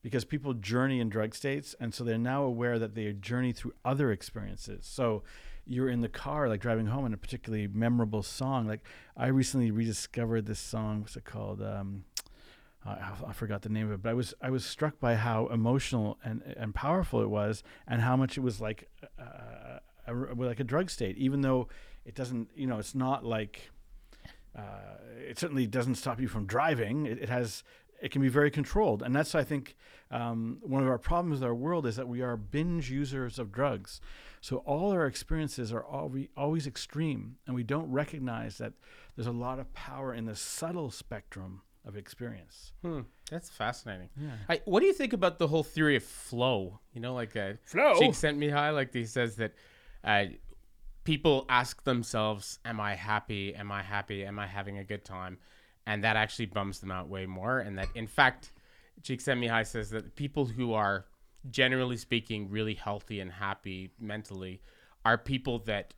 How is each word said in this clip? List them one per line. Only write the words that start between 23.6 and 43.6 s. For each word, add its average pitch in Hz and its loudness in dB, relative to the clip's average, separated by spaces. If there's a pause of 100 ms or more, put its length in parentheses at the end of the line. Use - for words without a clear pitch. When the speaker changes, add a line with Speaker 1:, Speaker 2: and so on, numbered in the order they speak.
Speaker 1:
uh, 107 -10 (580)
it 127 -12
certainly 135 2
doesn't 120 2
stop 120 -2
you 120 0
from 104 -2
driving. 127 2
It, 117 -2
it - -2
has, 123 0 (380)
it 135 -4
can 139 2
be 135 6
very 147 6
controlled. 147 2
And 123 2
that's, 151 2
I 151 4
think, 143 -4 (340)
um, 117 -2
one 139 2
of 131 4
our 127 4
problems 165 2
with - 0
our 120 2
world 151 0
is 113 0
that 127 -4
we 123 -2
are 123 0
binge 147 0
users 131 -2
of 110 -6
drugs. 117 0 (400)
So - -4
all 165 2
our 170 4
experiences 131 -2
are 117 -2
alwa-, 139 -6
always 147 0
extreme, 127 -4 (100)
and 127 -4
we 123 0
don't 143 -2
recognize 127 -2
that 113 -6 (460)
there's 117 -2
a 120 -2
lot 123 -4
of - -10
power 135 -6
in 117 -6
the 110 -6
subtle 165 -4
spectrum 95 -10 (240)
of 104 -10
experience. 104 -12 (100)
Speaker 2:
Hmm. 165 -4 (280)
That's 165 -10
fascinating. 104 -6 (100)